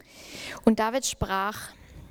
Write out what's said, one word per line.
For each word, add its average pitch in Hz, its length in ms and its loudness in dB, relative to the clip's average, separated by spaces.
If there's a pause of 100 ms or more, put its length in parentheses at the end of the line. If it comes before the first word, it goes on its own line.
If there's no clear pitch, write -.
(640)
Und 226 160 8
David 226 260 2
sprach: 196 680 -2 (400)